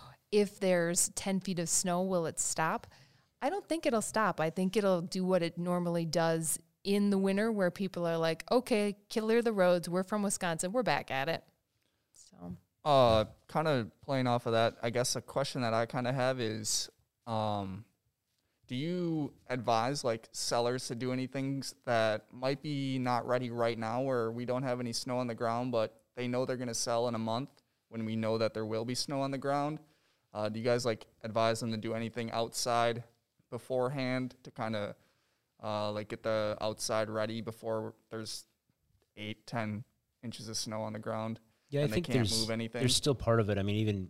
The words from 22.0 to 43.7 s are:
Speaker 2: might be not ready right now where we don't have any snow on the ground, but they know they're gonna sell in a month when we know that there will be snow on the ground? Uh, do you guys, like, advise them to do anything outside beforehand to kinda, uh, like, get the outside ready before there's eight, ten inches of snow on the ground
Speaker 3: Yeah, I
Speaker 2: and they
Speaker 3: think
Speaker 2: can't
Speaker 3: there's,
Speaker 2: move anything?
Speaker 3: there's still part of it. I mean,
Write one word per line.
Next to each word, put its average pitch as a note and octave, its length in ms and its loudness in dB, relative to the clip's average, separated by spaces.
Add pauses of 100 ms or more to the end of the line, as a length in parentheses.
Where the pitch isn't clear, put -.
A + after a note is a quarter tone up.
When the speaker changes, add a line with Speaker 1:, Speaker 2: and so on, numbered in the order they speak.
Speaker 2:
might C3 280 -2
be C#3 360 -2
not B2 300 0
ready B2 240 0
right A#2 260 0
now A2+ 240 -2
where B2 300 0
we A#2+ 140 -6
don't B2 180 -2
have B2 160 -2
any A#2+ 140 -4
snow B2+ 260 -4
on B2+ 80 -2
the A#2 80 -4
ground, A#2+ 360 -2
but A2 300 0 (140)
they B2 120 -4
know B2 180 0
they're B2+ 120 -2
gonna A#2+ 160 -4
sell A#2 340 0
in A#2 80 -2
a A2 40 -2
month A2+ 300 -2 (400)
when A2+ 140 -8
we A2 120 -2
know A2+ 240 0
that A2 140 2
there A2 120 -4
will A2 200 -2
be B2 100 -4
snow C#3 260 -4
on C#3 100 -2
the C#3 60 -4
ground? C#3+ 420 -2 (540)
Uh, G#2+ 160 -2
do A2 100 -6
you A2+ 60 -2
guys, B2 200 4
like, A2+ 200 -2 (180)
advise A2+ 360 2
them A#2+ 120 -4
to A2 60 -2
do A2 160 -4
anything A2+ 380 -6
outside A#2 720 0 (540)
beforehand B2+ 840 -2
to C#3 80 -16
kinda, A2 440 -4 (680)
uh, G#2+ 280 -2
like, G#2 180 -6
get A2+ 140 -10
the G#2+ 360 0
outside A2 500 -2
ready A2 300 -2
before A2+ 540 -6 (160)
there's A2 360 -10 (720)
eight, G#2+ 300 -10
ten A2 380 -4 (400)
inches A2+ 260 -10
of A2 80 -6
snow A2 240 -4
on G#2+ 120 -6
the A2 60 -8
ground A2 400 -4 (300)
Speaker 3:
Yeah, C#3+ 120 0
I - 20 2
Speaker 2:
and C#3+ 80 0
they - 40 0
Speaker 3:
think E3+ 120 0
Speaker 2:
can't B2 100 0
Speaker 3:
there's, A2 240 2
Speaker 2:
move A2 80 -2
anything? A2+ 320 -4
Speaker 3:
there's B2 140 4
still C#3+ 200 2
part A#2 240 4
of G2+ 100 4
it. G2+ 100 2
I G2 40 0
mean, G#2 140 2